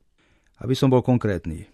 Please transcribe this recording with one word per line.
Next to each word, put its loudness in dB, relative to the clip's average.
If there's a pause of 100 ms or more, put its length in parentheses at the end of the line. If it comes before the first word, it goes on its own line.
(600)
Aby -4
som 2
bol 4
konkrétny, -2